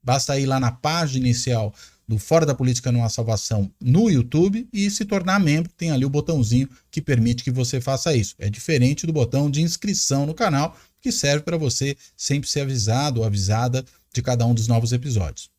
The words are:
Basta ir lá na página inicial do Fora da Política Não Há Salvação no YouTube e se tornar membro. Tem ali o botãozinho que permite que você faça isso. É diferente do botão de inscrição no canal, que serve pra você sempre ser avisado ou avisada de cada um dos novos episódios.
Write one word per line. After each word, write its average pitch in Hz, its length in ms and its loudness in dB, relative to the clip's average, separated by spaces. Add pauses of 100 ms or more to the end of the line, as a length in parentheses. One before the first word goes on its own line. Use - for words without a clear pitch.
Basta 139 360 0
ir 135 60 0
lá 131 140 0
na 123 120 0
página 147 540 -2
inicial 117 480 0 (380)
do 110 80 0
Fora 160 260 2
da 147 80 0
Política 127 380 0
Não 120 140 2
Há - 40 0
Salvação 110 680 -2
no 180 300 4
YouTube 175 640 2
e 202 180 0
se 202 140 -4
tornar 196 340 0
membro. 165 380 2
Tem 170 140 -2
ali 131 120 2
o 139 60 0
botãozinho 135 580 2 (240)
que 160 100 -6
permite 123 400 2
que - 80 -4
você 127 300 -2
faça 135 340 -2
isso. 110 240 0
É 104 120 -4
diferente 135 580 0
do 160 60 -2
botão 143 360 2
de 143 120 0
inscrição 165 640 -2
no 156 80 -4
canal, 160 420 0 (240)
que 262 100 -4
serve 147 340 0
pra 170 120 -4
você 139 400 -2 (220)
sempre - 320 -2
ser 147 120 -2
avisado 127 600 0
ou 110 40 0
avisada 110 600 0 (280)
de 127 80 -2
cada 120 240 0
um 120 80 4
dos 113 140 0
novos 117 240 2
episódios. 120 680 -4